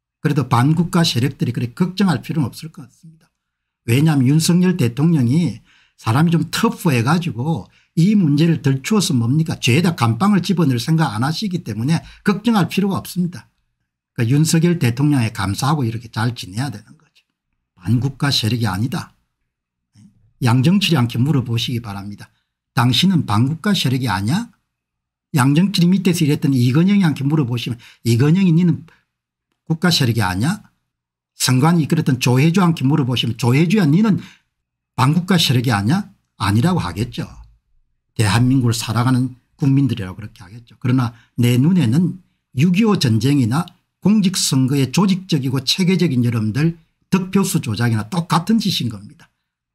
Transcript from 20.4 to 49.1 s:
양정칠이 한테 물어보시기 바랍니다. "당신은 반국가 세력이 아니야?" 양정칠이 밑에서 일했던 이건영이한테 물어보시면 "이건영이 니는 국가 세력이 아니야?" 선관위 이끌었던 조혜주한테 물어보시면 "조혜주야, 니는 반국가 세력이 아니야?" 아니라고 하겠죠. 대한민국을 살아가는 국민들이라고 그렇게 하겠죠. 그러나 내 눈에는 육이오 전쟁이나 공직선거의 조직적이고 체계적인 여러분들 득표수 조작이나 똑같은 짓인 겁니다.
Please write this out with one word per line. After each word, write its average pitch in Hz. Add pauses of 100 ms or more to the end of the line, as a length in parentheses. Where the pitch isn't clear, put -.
양정칠이 156
한테 120
물어보시기 120
바랍니다. 101 (440)
"당신은 127
반국가 139
세력이 131
아니야?" 110 (840)
양정칠이 170
밑에서 180
일했던 143
이건영이한테 151
물어보시면 127 (260)
"이건영이 147
니는 165 (800)
국가 165
세력이 117
아니야?" 101 (720)
선관위 156
이끌었던 143
조혜주한테 165
물어보시면 127
"조혜주야, 160
니는 185 (760)
반국가 165
세력이 127
아니야?" 113 (280)
아니라고 117
하겠죠. 101 (880)
대한민국을 120
살아가는 123 (220)
국민들이라고 127
그렇게 104
하겠죠. 110
그러나 123 (220)
내 120
눈에는 156 (360)
육이오 190
전쟁이나 127 (340)
공직선거의 143
조직적이고 147
체계적인 170
여러분들 117 (320)
득표수 190
조작이나 113
똑같은 170
짓인 175
겁니다. 101 (460)